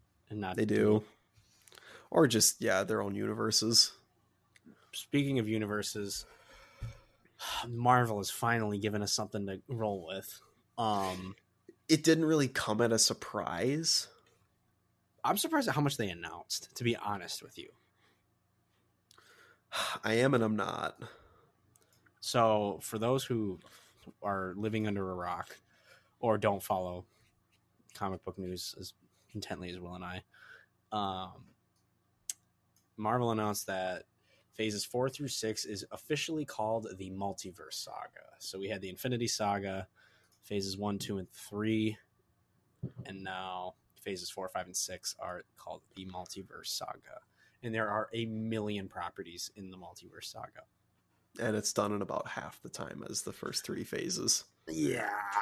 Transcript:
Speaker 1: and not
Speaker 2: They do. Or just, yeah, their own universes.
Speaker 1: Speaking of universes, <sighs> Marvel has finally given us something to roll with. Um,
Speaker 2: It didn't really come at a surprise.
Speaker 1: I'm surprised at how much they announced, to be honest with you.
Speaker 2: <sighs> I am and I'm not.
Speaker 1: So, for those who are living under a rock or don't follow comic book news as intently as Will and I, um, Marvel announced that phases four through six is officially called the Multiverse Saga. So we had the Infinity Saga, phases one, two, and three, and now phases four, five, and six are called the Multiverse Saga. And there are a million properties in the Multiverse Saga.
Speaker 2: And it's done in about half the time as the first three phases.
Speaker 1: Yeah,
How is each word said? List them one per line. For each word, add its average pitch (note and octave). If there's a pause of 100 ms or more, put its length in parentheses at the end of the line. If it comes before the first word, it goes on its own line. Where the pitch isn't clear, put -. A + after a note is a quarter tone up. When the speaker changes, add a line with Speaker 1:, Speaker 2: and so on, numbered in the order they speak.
(300)
Speaker 1:
and G#2+
not F#2
Speaker 2:
They A2+
do. G#2+ (1040)
Or E3
just, A2
yeah, G2+
their G#2
own G2+
universes. A2 (1000)
Speaker 1:
Speaking C#3
of G#2+
universes, G#2 (760)
<sighs> -
Marvel A#2+
has G2
finally A2+
given G#2
us G2+
something G#2
to F#2+
roll G#2+
with. F#2+ (360)
Um, F#2+ (540)
Speaker 2:
It D#3
didn't D#3+
really D3+
come A2+
at A#2
a A2+
surprise. G#2+ (1160)
Speaker 1:
I'm E3+
surprised D#4
at B2+
how D3
much C#3+
they G#2
announced, E2+
to B2
be A#2
honest G2
with -
you. - (2000)
Speaker 2:
<sighs> -
I A2
am C3
and A#2
I'm A2
not. F2+ (1200)
Speaker 1:
So, G#2+
for -
those B2
who G#2+ (600)
are F#2+
living G#2+
under G2
a F#2
rock F2 (600)
or A2
don't G#2
follow F2+ (880)
comic F#2+
book F#2
news F#2
as F#2 (400)
intently F2+
as F2+
Will F2
and F2+
I, F2+ (680)
um, F#2+ (1700)
Marvel A#2
announced G#2+
that F#2 (500)
phases G#2
four B2+
through C3+
six -
is G2+
officially D3+
called A2 (100)
the F#2+
Multiverse F#2+
Saga. -
So -
we G2
had G2+
the F#2
Infinity A#2
Saga, G2 (560)
phases G2
one, G2+
two, G2+
and F2+
three, A2 (1080)
and F#2+
now F#2 (280)
phases F#2
four, F#2
five, F#2
and F2+
six -
are F2+ (140)
called E2+ (140)
the F#2+
Multiverse F2+
Saga. - (420)
And A#2
there A2
are G#2+
a A#2
million A2
properties F2
in F#2+
the F#2
Multiverse F2
Saga. - (800)
Speaker 2:
And A2
it's G#2
done G#2
in G2+
about -
half -
the -
time -
as -
the -
first -
three A2+
phases. - (240)
Speaker 1:
Yeah, C#3+ (320)